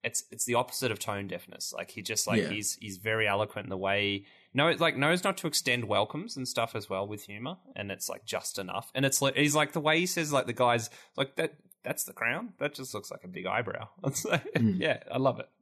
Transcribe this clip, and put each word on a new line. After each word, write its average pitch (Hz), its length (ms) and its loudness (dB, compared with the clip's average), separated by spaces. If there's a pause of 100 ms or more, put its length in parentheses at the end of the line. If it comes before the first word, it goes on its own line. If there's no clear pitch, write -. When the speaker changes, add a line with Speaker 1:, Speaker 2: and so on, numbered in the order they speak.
Speaker 1:
it's, - 300 -4
it's 113 140 -4
the 120 100 0
opposite 123 380 2
of 98 60 -4
tone 101 280 -4
deafness. - 480 -8
Like, - 160 -8
he 110 100 -10
just, 104 240 -2
like, 104 160 4
Speaker 2:
Yeah. 78 80 -2
Speaker 1:
he's, 104 300 -4
he's 98 180 -10
very 110 300 2
eloquent 104 380 0
in - 40 -10
the 98 80 -4
way, 98 460 2 (300)
no, 147 260 4
like, 165 160 4
knows 156 300 4
not 196 140 2
to - 80 -4
extend 123 420 2
welcomes 143 480 0
and 131 100 -6
stuff 113 260 -2
as 107 160 -6
well 98 160 0
with 104 200 -8
humor, 123 320 -10 (180)
and 202 160 -6
it's, - 160 -6
like, - 160 -8
just - 360 -6
enough. 92 360 -6
And 135 100 2
it's 135 160 2
like, 139 140 2
he's 147 200 4
like, 151 180 4
the 165 80 0
way 156 180 4
he 180 60 2
says, 170 260 -2
like, 135 140 4
the 120 80 -4
guy's 120 360 4 (280)
like, - 180 -2
"That, - 200 -2 (280)
that's - 220 -4
the - 80 -14
crown? 170 460 -2
That 147 160 -2
just 131 180 -10
looks 101 180 -8
like - 140 -12
a - 20 -12
big 90 180 -10
eyebrow." 104 500 -2
<laughs> - 100 -14
It's - 180 0
like, 190 300 0
Speaker 2:
Mm. 107 260 6
Speaker 1:
yeah, 147 200 2 (120)
I - 60 -2
love 131 240 2
it. - 80 -10 (120)